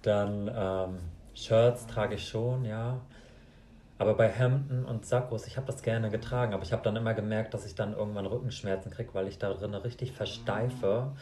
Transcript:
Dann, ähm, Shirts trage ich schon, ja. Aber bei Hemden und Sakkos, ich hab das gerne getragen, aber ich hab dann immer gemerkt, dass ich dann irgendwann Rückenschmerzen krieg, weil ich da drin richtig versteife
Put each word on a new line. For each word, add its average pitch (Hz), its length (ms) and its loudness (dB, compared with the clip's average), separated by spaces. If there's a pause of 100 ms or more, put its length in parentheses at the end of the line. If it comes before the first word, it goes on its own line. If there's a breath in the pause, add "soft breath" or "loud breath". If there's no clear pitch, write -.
Dann, 104 520 2
ähm, 95 460 -2 (340)
Shirts 117 540 6
trage 104 280 -2
ich - 120 -6
schon, 123 380 0
ja. 117 340 -2 (1000 loud breath)
Aber 104 140 4
bei 113 160 6
Hemden 127 560 2
und 117 220 -4
Sakkos, 120 400 0
ich - 100 -8
hab - 80 -4
das - 160 -6
gerne 113 300 0
getragen, 113 420 0
aber 98 80 0
ich - 100 -4
hab 110 120 0
dann 107 120 2
immer 113 200 0
gemerkt, 107 400 -2
dass 104 100 -6
ich 95 80 -10
dann 107 200 -2
irgendwann 104 340 -4
Rückenschmerzen 104 640 -4
krieg, - 220 -8
weil 95 140 0
ich - 120 -8
da 98 120 0
drin 101 220 -4
richtig 117 380 -6
versteife 113 1120 0